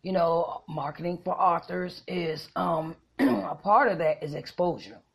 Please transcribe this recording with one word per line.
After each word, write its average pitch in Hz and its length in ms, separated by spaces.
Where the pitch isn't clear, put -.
you 190 100
know, 170 560
marketing 160 560
for 185 160
authors 180 680
is, 160 480
um, 165 400
<clears throat> - 120
a 202 360
part 220 340
of 175 100
that 156 220
is 147 120
exposure. - 680